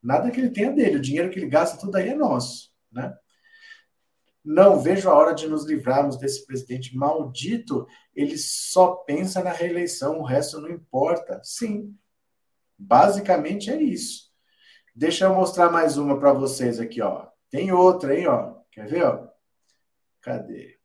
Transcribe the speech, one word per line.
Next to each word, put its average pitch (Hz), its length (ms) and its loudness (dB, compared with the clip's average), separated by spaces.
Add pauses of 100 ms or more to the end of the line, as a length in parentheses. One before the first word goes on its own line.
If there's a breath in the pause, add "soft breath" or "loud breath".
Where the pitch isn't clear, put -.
Nada 143 280 0
que 247 100 -4
ele 254 100 0
tenha 214 200 0
é 285 40 -4
dele, 233 240 4
o 135 40 0
dinheiro 156 280 -2
que 190 100 -8
ele 156 80 -6
gasta, 151 320 0
tudo 190 160 -8
aí 190 140 0
é 277 60 -4
nosso, 143 560 -2 (200)
né? 135 240 -10 (1300 soft breath)
"Não 175 340 6
vejo 185 300 0
a 151 60 6
hora 156 180 6
de 156 140 -6
nos 151 180 -4
livrarmos 135 520 -2
desse 135 280 -8
presidente 127 500 -10
maldito, 147 920 -4 (280 soft breath)
ele - 220 -4
só - 580 2
pensa 185 480 -4
na 180 80 -4
reeleição, 170 680 -4
o 143 40 -8
resto 147 380 -2
não 160 80 -14
importa." - 720 -4
Sim, 208 520 -8 (800)
basicamente 170 960 2
é 311 100 -2
isso. - 440 -4 (720 soft breath)
Deixa 165 300 0
eu 190 80 6
mostrar 175 380 4
mais 156 260 2
uma 143 220 0
pra 143 120 6
vocês 131 480 0
aqui, 117 220 -6
ó. 95 240 -4 (240)
Tem 180 220 -2
outra, 180 460 6
hein, 175 100 0
ó. - 280 0 (160)
Quer 107 160 -16
ver, 170 160 0
ó? - 240 0 (920)
Cadê? - 640 -12